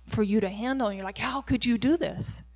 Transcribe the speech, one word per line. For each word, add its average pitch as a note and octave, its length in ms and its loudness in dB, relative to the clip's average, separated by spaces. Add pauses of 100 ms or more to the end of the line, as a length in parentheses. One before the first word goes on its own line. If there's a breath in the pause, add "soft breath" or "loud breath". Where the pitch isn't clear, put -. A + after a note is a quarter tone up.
for G#3+ 180 0
you G#3 160 4
to G3 80 2
handle? A#3 400 -2
And G3 80 -4
you're F#3+ 100 -8
like, G3 120 -8
"How C4 220 -2
could B3+ 240 0
you A#3+ 140 4
do C4 180 4
this?" - 460 -4 (140)